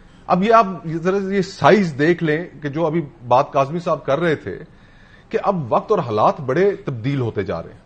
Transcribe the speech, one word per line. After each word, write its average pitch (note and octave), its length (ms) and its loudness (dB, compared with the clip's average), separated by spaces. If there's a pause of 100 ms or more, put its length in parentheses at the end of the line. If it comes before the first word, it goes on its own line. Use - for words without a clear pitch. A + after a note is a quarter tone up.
(300)
अब F3+ 140 4
ये A3 60 0
आप F#3+ 360 4
ये E3 140 -4
जरा F#3 180 0
ये G3 240 -2
साइज F3+ 460 4
देख D#3+ 360 0
लें D#3 360 -4
कि D3 100 -8
जो D#3 140 -4
अभी D#3+ 180 0 (220)
बात B2 300 2
काजमी D3 260 0
साहब D#3+ 220 -4
कर C3+ 180 0
रहे E3 160 0
थे F#2 200 -10 (760)
कि A3+ 60 -2
अब D#3+ 360 -2
वक्त F#3 180 0
और G3+ 80 2
हालात B2+ 420 0
बड़े E3+ 460 0
तब्दील C3+ 340 -4
होते G#2+ 220 -4
जा F2+ 160 -4
रहे E2 140 -14
हैं। - 120 -20